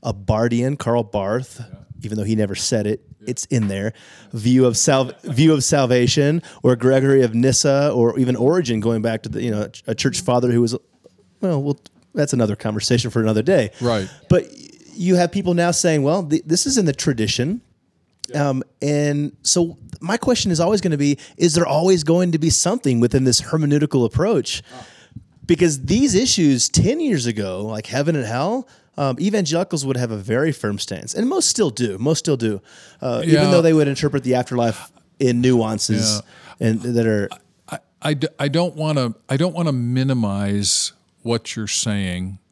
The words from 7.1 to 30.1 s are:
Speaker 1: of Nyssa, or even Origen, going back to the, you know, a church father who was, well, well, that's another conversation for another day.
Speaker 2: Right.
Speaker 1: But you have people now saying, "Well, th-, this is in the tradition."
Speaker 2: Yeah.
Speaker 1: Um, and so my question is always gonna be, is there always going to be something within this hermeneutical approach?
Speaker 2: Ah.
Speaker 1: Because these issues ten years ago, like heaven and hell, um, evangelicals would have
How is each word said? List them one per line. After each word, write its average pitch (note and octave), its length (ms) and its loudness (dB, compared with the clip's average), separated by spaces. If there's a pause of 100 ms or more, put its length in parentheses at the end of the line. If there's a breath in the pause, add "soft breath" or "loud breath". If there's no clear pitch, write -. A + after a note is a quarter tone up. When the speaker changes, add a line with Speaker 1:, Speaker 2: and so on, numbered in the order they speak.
Speaker 1:
of A2+ 120 0
Nyssa, C#3 580 2
or A#2 260 2
even B2+ 160 2
Origen, B2 440 2
going A2+ 240 0
back A2+ 200 -2
to A2+ 60 -10
the, - 140 -8
you A#2+ 80 -4
know, G#2 160 -4 (200)
a A#2+ 80 -4
church - 260 -2
father B2 300 2
who A#2+ 100 4
was, A#2 140 0 (640)
well, E3+ 220 -2
well, C#3+ 180 -4 (340)
that's C#3+ 200 -2
another A2 220 2
conversation A#2 560 -2
for A#2 100 0
another A2 220 2
day. C#3+ 360 2
Speaker 2:
Right. A2 300 -2 (200 loud breath)
Speaker 1:
But F3+ 160 4 (480)
you F3+ 220 2
have F3 160 2
people F3+ 220 -2
now E3+ 180 2
saying, D#3+ 320 2
"Well, E3+ 240 0
th-, D3+ 180 0
this D#3 220 0
is C4+ 100 0
in G3+ 80 2
the C#3+ 80 0
tradition." A#2+ 680 -2 (680)
Speaker 2:
Yeah. C#3+ 200 0
Speaker 1:
Um, C3 140 -2 (180)
and D3 640 -2
so E3+ 340 0 (240)
my F#3+ 160 -4
question A#3 340 0
is D#3 80 0
always F#3+ 220 2
gonna E3 160 0
be, C#3+ 200 0 (200 loud breath)
is E3+ 180 2
there E3+ 100 2
always E3 380 2
going E3+ 300 2
to D#3+ 60 0
be D#3+ 100 0
something C#3+ 500 0
within B2 240 2
this B2 180 2
hermeneutical D3 640 0
approach? D#3 560 -2 (120 loud breath)
Speaker 2:
Ah. - 120 -18 (600 loud breath)
Speaker 1:
Because D#3 400 2
these A3 280 2
issues F3+ 560 2
ten B3+ 300 2
years G#3 260 -2
ago, G#2 400 -4
like A2 220 -8
heaven D3 300 0
and B2+ 80 -4
hell, D#3 420 -4 (300 soft breath)
um, C3+ 220 -2
evangelicals F3 680 -2
would C3 120 -2
have A#2+ 140 -4